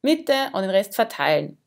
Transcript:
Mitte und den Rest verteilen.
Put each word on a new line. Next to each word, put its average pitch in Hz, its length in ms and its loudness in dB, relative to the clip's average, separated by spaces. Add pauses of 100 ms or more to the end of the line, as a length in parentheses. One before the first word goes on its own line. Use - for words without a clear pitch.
Mitte 277 500 0
und 196 100 -4
den 190 80 -4
Rest 196 240 0
verteilen. 151 720 0